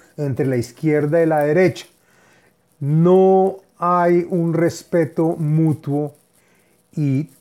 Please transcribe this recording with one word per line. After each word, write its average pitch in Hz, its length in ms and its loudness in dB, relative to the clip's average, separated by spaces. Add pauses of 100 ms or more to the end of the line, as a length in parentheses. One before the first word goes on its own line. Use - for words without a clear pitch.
(160)
entre 143 300 -4
la 131 100 -2
izquierda 151 680 -2
y 165 40 2
la 156 140 0
derecha. 151 460 0 (920)
No 190 760 2 (220)
hay 175 520 0
un 170 240 -2
respeto 165 840 -2
mutuo 151 800 -2 (840)
y 143 340 -2 (100)